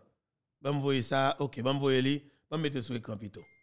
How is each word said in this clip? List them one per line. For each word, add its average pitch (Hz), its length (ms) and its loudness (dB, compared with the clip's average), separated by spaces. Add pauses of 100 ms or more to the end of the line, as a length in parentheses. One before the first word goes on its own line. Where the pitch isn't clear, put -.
(640)
Ban 143 140 0
m 139 60 0
voye 135 200 2
sa. 135 400 2
Ok, 135 240 -4
ban 135 80 2
m 139 80 -2
voye 131 200 4
li. 139 120 2 (360)
Ban 156 100 -2
m - 60 -2
mete 139 160 -2
sou 120 120 -6
ekran 110 240 -8
pito. 104 240 -14 (200)